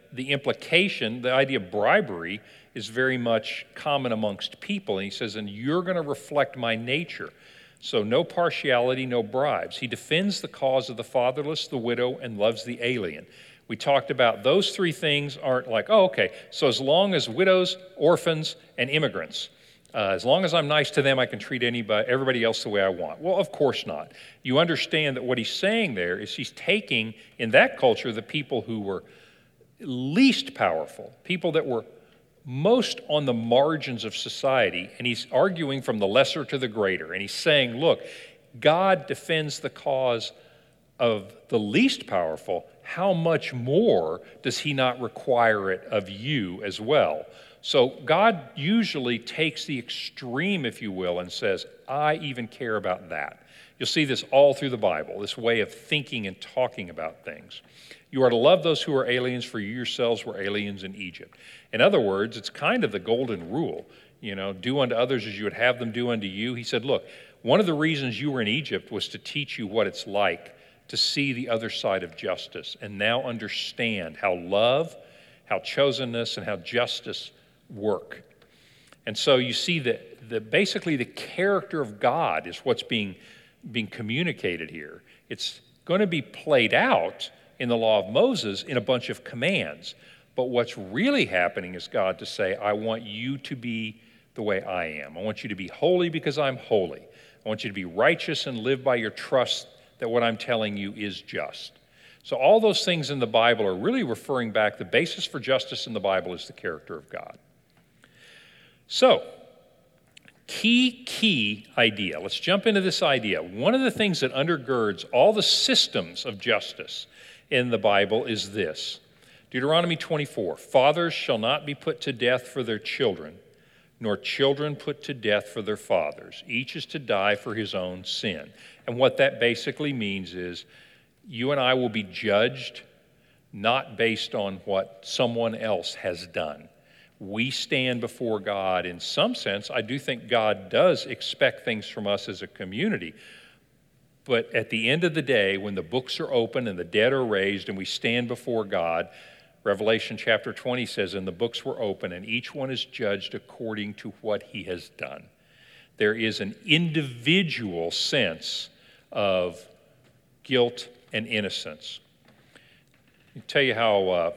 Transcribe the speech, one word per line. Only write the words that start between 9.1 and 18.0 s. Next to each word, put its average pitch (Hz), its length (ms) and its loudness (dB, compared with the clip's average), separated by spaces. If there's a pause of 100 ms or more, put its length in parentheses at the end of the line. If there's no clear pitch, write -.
bribes. 110 560 -2
He 131 80 -6
defends 170 540 -2
the 147 80 -8
cause 131 400 0
of 120 80 -10
the 117 80 -8
fatherless, 139 600 0
the 139 100 -6
widow, 120 420 0
and 117 200 -8
loves 113 260 2
the 120 160 -8
alien. 104 460 -2 (420)
We 113 80 -6
talked 139 340 2
about 117 320 4
those 175 280 4
three 175 220 0
things 143 440 -2
aren't 127 320 0
like, 113 220 0
"Oh, 214 140 8
okay, 104 260 2 (200)
so - 180 0
as 123 120 2
long 170 320 4
as 143 160 0
widows, 185 480 4 (200)
orphans, 165 600 2 (220)